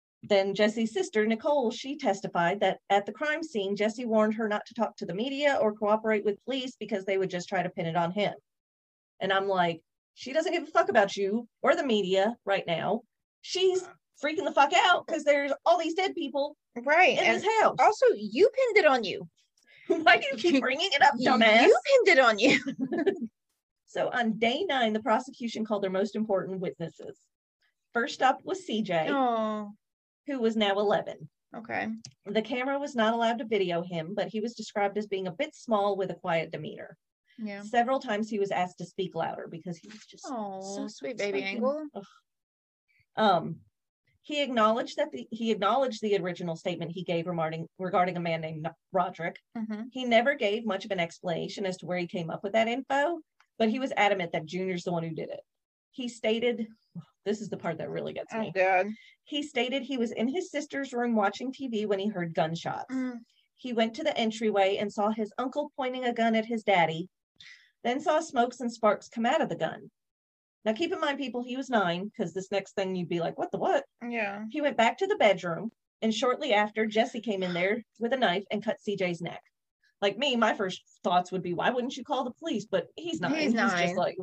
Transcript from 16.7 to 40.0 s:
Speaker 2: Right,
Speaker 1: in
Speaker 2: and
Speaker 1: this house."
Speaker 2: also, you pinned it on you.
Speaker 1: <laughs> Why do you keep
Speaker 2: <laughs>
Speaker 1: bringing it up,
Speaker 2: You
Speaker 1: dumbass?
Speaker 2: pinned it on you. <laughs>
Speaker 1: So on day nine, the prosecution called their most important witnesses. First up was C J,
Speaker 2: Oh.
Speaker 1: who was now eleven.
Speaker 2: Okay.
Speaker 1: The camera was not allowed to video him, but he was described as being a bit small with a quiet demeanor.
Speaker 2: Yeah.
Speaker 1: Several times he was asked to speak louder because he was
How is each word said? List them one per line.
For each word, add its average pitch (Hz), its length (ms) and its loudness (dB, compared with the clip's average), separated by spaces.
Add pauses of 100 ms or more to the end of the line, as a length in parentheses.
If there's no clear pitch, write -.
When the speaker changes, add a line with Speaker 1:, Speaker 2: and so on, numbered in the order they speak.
Speaker 2:
Right, 294 420 6
Speaker 1:
in 370 60 2
Speaker 2:
and 226 180 4
Speaker 1:
this 370 60 0 (140)
house." - 180 4
Speaker 2:
also, 415 340 6
you 214 360 4
pinned 480 260 0
it 370 100 8
on 262 160 6
you. 170 240 -6 (600)
Speaker 1:
<laughs> - 0 -
Why 339 300 6
do - 120 -2
you 269 60 -4
keep 277 240 4
Speaker 2:
<laughs> - 0 -
Speaker 1:
bringing 277 320 0
it 285 100 4
up, 262 160 8
Speaker 2:
You 269 120 4
Speaker 1:
dumbass? 226 320 8
Speaker 2:
pinned 523 460 8
it 262 120 8
on 220 180 6
you. 285 220 6 (180)
<laughs> 320 520 -2 (600)
Speaker 1:
So - 160 0
on 226 300 0
day 247 300 0
nine, 247 240 2
the 214 100 -2
prosecution 226 600 -2
called 202 180 -2
their 190 80 -2
most 196 240 0
important 190 460 -2
witnesses. - 580 -8 (760)
First 240 300 -2
up 269 220 4
was - 200 -6
C 220 180 -2
J, 165 280 0
Speaker 2:
Oh. 220 600 -2 (560)
Speaker 1:
who 277 100 -4
was 226 160 0
now 202 240 2
eleven. 202 500 -2 (280)
Speaker 2:
Okay. 220 320 -6 (360)
Speaker 1:
The 202 160 0
camera 262 380 -4
was 285 160 -6
not 226 200 2
allowed 233 240 0
to 226 60 -8
video 185 380 0
him, 175 320 -6
but 180 140 -2
he 220 100 -6
was 226 160 -6
described 202 420 -4
as 208 120 -4
being 190 180 -4
a 175 60 -4
bit 302 240 -6
small 202 400 0
with 185 160 -4
a - 20 -10
quiet 165 380 -2
demeanor. - 440 -12 (400)
Speaker 2:
Yeah. 208 260 -10
Speaker 1:
Several 240 360 0
times 220 320 -2
he 220 80 -2
was 196 140 -2
asked 180 260 -2
to 175 80 -10
speak - 300 -8
louder - 340 -6
because 170 260 -10
he 208 120 -20
was 214 180 -20